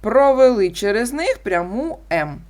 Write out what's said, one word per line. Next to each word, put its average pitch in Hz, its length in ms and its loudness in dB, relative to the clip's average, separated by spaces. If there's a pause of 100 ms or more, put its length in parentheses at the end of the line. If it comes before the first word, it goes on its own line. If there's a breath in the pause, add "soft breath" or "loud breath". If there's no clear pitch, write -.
Провели 254 680 4
через 208 440 -4
них 359 300 -2
пряму 190 560 -4 (120)
М. 151 380 -4